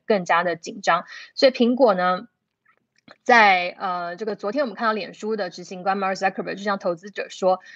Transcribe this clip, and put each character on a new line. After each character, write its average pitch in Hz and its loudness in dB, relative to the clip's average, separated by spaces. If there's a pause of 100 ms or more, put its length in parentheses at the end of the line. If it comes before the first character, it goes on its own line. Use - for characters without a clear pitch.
更 190 0
加 170 2
的 170 -2
紧 - -14
张。 170 2 (280)
所 277 4
以 - 4
苹 240 2
果 240 4
呢， 180 -2 (960)
在， 196 4
呃， 175 -6
这 208 -10
个 208 -4
昨 202 -6
天 277 -2
我 269 -2
们 208 -12
看 233 -4
到 220 2
脸 190 -8
书 220 -6
的 196 -4
执 175 -14
行 180 -14
官 190 0
Mark 190 -2
Zuckerberg 185 -2
就 190 -10
向 202 -2
投 185 -2
资 185 -12
者 - -10
说， 185 0 (160)